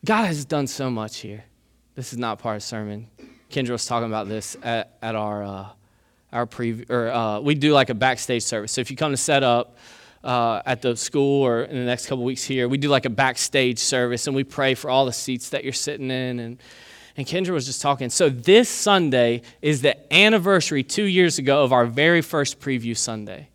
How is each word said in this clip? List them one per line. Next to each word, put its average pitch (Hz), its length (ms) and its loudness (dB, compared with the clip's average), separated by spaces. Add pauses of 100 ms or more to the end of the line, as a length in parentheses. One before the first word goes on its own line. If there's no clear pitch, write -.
"God 220 220 2
has 147 200 -2
done 147 220 -2
so 131 220 -6
much 110 280 -6
here." 104 260 -14 (520)
This 131 180 -12
is 120 60 -8
not 113 200 -4
part 110 160 -6
of 104 60 -10
the - 60 -12
sermon. 107 400 -10 (440)
Kendra 127 200 -4
was 117 140 -4
talking 117 220 -2
about 110 200 -4
this 107 360 -10
at, 117 380 -6
at 113 140 -6
our, 104 280 -4
uh, 98 220 -10 (640)
our 120 140 -2
preview, 117 440 -6
or, 117 200 -2
uh, 113 300 -2
we 147 160 2
do, 147 180 4
like, 131 160 6
a 123 60 0
backstage 123 480 0
service. 107 280 -6
So 131 100 -4
if 120 80 -4
you 131 80 -12
come 156 140 0
to 135 60 -2
set 139 260 2
up, 120 340 2 (460)
uh, 120 420 0
at 127 160 -2
the 120 140 0
school 139 480 0
or 120 200 2
in - 140 -8
the 123 80 -4
next 123 220 -4
couple 127 160 -4
weeks 131 200 -4
here, 131 240 -2
we 135 100 0
do, 143 120 -2
like, 131 160 2
a 131 40 0
backstage 127 680 0
service, 123 480 0
and 139 80 -2
we 135 80 0
pray 135 300 0
for - 160 -6
all 135 160 4
the 123 80 -4
seats - 360 -6
that 139 140 -6
you're 131 100 -6
sitting 135 380 -6
in. 127 280 -4
And, 117 220 -12 (560)
and 131 100 -6
Kendra 180 220 -2
was 151 160 -2
just 131 160 -8
talking. 135 280 0
So 156 200 2
this 180 400 4
Sunday 131 720 2 (200)
is 147 200 0
the 139 320 0
anniversary 185 680 4
two 208 200 -2
years 180 340 4
ago 143 260 4
of 127 100 4
our 120 120 6
very 151 360 4
first 147 400 -2
preview 117 340 -4
Sunday. 107 600 -8